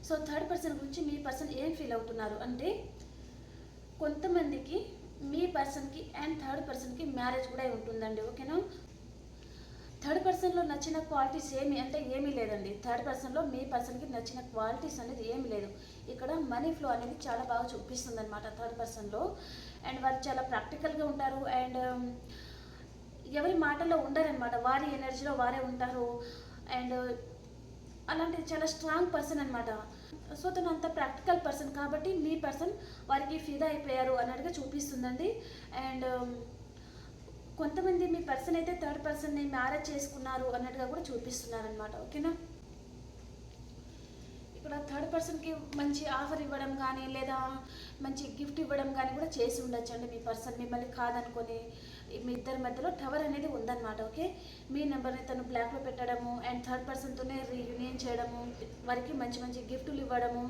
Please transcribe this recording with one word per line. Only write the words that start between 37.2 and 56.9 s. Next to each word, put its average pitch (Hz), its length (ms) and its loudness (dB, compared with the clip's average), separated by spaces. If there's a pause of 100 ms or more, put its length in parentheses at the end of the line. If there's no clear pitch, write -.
కొంతమంది 349 540 6
మీ - 60 -2 (100)
పర్సన్ 330 280 4
అయితే 349 240 2
థర్డ్ 294 240 0
పర్సన్‌ని 294 380 0 (100)
మ్యారేజ్ 294 380 2
చేసుకున్నారు 262 640 -2
అన్నట్టుగా 247 360 0
కూడా 330 180 -2
చూపిస్తున్నారనమాట. 226 840 -4 (100)
ఓకేనా? 302 280 0 (2250)
ఇక్కడ 285 180 -6 (160)
థర్డ్ 311 220 -2
పర్సన్‌కి 320 380 0 (280)
మంచి 285 240 4 (160)
ఆఫర్ 302 260 0
ఇవ్వడం 277 260 -2 (120)
కానీ, 262 200 2 (120)
లేదా 262 240 2 (640)
మంచి 277 180 -2 (140)
గిఫ్ట్ 285 260 -2
ఇవ్వడం 277 340 2
కానీ 254 200 4
కూడా 320 100 0 (120)
చేసి 240 260 4
ఉండొచ్చండి 240 480 -2
మీ 233 160 -6
పర్సన్. 233 320 -2
మిమ్మల్ని 240 260 0 (120)
కాదనుకొని 240 600 0 (640)
మీ 247 140 0
ఇద్దరి 262 260 -2
మధ్యలో 262 240 2 (100)
టవర్ 277 280 2
అనేది 285 200 0 (100)
ఉందన్నమాట. 226 420 -2 (100)
ఓకే, 320 160 0 (480)
మీ 285 80 2 (100)
నెంబర్ని 254 380 0
తను 254 220 -2
బ్లాక్‌లో 240 360 2
పెట్టడము 240 460 0 (160)
and 247 180 -2
థర్డ్ 254 220 0
పర్సన్‌తోనే 262 480 -4 (160)